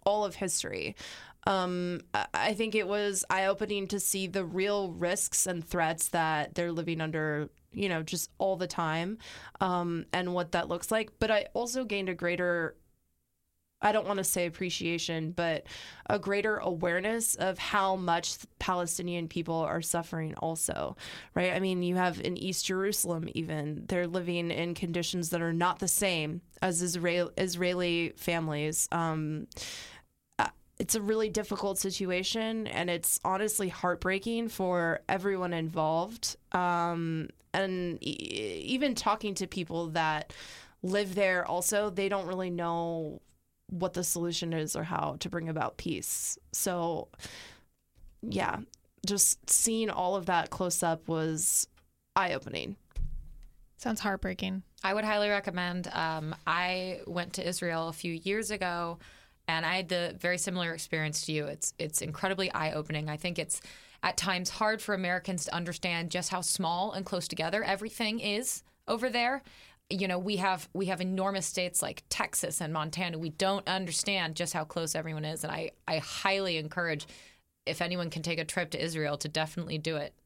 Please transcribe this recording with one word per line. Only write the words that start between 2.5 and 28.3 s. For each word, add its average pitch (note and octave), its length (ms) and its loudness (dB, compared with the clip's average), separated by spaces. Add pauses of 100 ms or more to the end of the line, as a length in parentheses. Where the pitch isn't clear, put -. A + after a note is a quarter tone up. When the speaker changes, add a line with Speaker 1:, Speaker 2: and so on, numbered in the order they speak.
Speaker 1:
think G#3+ 220 -2
it G#3 120 2
was G3+ 420 0
eye-opening G3 580 2
to G3+ 120 -2
see F#3+ 280 0
the F#3 180 -2
real F#3+ 460 0
risks F3 560 0
and E3+ 180 -2
threats E3 440 0
that D#3 440 2
they're E3+ 180 0
living E3 300 -2
under, D#3 480 0 (220)
you G3 180 0
know, E3 140 0
just - 340 -4
all F#3+ 180 2
the F3 120 -2
time, E3+ 500 0 (420)
um, F3 540 2
and F3+ 220 0
what F3 160 0
that F3 180 2
looks F3 220 -2
like. A3 280 2
But A3+ 120 4
I G#3 220 4
also A#3+ 300 -2
gained G3+ 260 -2
a F3+ 60 0
greater, F3 600 0 (1040)
I G#3 120 6
don't G#3 160 2
wanna F#3+ 160 0
say F3+ 240 2
appreciation, E3+ 840 -2
but E3+ 340 0 (420)
a G#3 80 4
greater G3+ 400 2
awareness F#3 800 2
of F#3 240 0
how G3 360 4
much F3 420 2 (200)
Palestinian F3 720 0
people E3 320 -2
are D#3+ 240 0
suffering E3 520 -2
also, - 640 -2 (380)
right? F3+ 180 4
I F#3 60 2
mean, F#3 240 2
you F3 120 2
have F3+ 240 4
in - 180 -2
East - 280 -2
Jerusalem F#3 680 0
even, D3+ 520 -2
they're F3+ 200 2
living E3+ 420 0
in E3+ 240 -2
conditions E3+ 560 -2
that E3+ 140 2
are E3 100 2
not F3 240 4
the G3 100 -2
same E3+ 540 2 (220)
as F3 180 2
Israel-, F3 560 2
Israeli F3 800 2
families. D#3 760 0